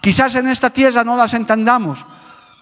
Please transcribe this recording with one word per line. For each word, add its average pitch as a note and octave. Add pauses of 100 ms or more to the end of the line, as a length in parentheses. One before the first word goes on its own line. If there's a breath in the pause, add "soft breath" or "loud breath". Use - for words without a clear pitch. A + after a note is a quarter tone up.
Quizás A#3+
en B3+
esta B3+
tierra B3
no A#3
las A#3+
entendamos, A3 (560 loud breath)